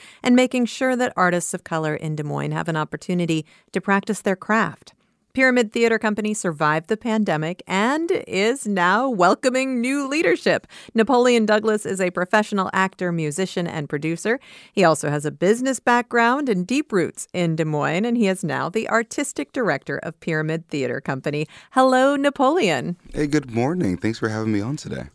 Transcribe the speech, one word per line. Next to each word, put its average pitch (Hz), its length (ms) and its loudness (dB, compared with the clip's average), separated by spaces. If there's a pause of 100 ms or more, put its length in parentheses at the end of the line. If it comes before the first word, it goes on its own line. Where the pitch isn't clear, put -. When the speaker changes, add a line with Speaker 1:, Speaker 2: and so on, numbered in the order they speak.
(240)
Speaker 1:
and 247 120 4
making 254 300 2
sure 262 300 -2
that 247 200 -2
artists 175 380 0
of 185 100 -8
color 156 300 -4
in 156 220 -4
Des 151 80 -6
Moines 147 300 -4
have 160 140 -4
an 165 80 -2
opportunity 160 720 -2 (260)
to - 80 -2
practice 196 420 -2
their 196 140 0
craft. - 600 -4 (360)
Pyramid 247 400 2
Theater 226 280 2
Company 214 340 -2
survived 160 540 0
the 220 100 0
pandemic 190 680 -2
and 269 440 0 (160)
is 220 380 0
now 196 420 2
welcoming 254 720 2
new 269 280 -2
leadership. 277 580 0 (300)
Napoleon 240 500 4
Douglas 214 400 2
is 185 160 -4
a 180 80 0
professional 190 640 0
actor, 190 380 0
musician, 170 560 -2
and 151 200 -6
producer. 165 520 -2 (340)
He 202 100 2
also 156 280 0
has 147 140 -2
a 147 60 -2
business 233 480 0
background 240 680 0
and 180 160 0
deep 269 260 -2
roots 170 400 -2
in 170 240 0
Des 160 80 0
Moines, 151 420 0
and 240 120 0
he 214 100 2
is 190 160 -2
now 139 260 -2
the 220 200 -6
artistic 269 640 -4
director 156 460 -2
of - 200 -12
Pyramid 160 480 -4
Theater 131 320 -4
Company. 147 460 -4 (260)
Hello, 262 440 4
Napoleon. 262 840 0 (160)
Speaker 2:
Hey, 151 140 -2
good 143 240 2
morning. 120 460 0
Thanks 113 200 -2
for 113 120 0
having 110 220 -2
me 101 100 0
on 131 160 -4
today. - 260 -10 (100)